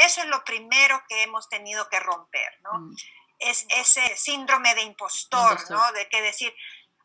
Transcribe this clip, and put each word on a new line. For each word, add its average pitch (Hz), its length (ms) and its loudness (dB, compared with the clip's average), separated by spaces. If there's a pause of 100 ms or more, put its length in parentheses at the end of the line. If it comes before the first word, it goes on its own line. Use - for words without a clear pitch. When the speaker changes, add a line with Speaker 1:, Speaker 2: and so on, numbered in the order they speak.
Speaker 1:
eso - 160 2
es 311 60 -6
lo 277 160 -2
primero 254 640 0
que 220 180 -4
hemos 220 260 -6
tenido 208 400 -8
que 190 100 -2
romper, 165 640 -8
¿no? 202 100 -12
Speaker 2:
Mm. 160 240 -12 (420)
Speaker 1:
Es 240 300 0
ese 247 480 4
síndrome 262 580 2
de 226 60 -2
impostor, 220 720 0
Speaker 2:
Impostor. - 240 -6
Speaker 1:
¿no? 226 160 2
De 202 160 -8
que 220 140 -2
decir, 226 320 -4 (500)